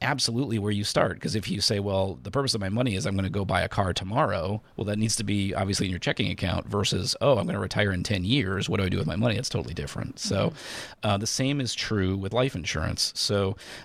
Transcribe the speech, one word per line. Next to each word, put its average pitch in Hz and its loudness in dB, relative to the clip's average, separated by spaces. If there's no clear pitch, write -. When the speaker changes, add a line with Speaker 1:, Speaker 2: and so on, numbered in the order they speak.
Speaker 1:
absolutely 120 0
where 101 0
you 104 2
start. - 2
'Cause - -2
if 101 -2
you 98 0
say, 104 2
"Well, 95 0
the 101 -10
purpose 135 0
of 107 -2
my 95 -2
money 117 0
is 95 0
I'm 98 0
gonna 95 2
go 95 0
buy 92 2
a 87 2
car 92 2
tomorrow," 98 0
well, - -4
that 104 0
needs 110 2
to 113 -2
be 101 2
obviously 98 2
in 92 0
your 87 -2
checking - 0
account - -2
versus, - 0
"Oh, 131 6
I'm 95 0
gonna 92 -2
retire 101 0
in 90 0
ten 92 0
years. 98 0
What 98 2
do 98 2
I 95 2
do 98 0
with 95 0
my 87 -2
money?" 107 2
It's - -4
totally - -4
different. - -6
So, - 0
Speaker 2:
Mm-hmm. - -4
Speaker 1:
uh, 98 4
the 110 -2
same 139 0
is 120 -2
true 98 2
with 98 -4
life 127 2
insurance. - -2
So, 101 0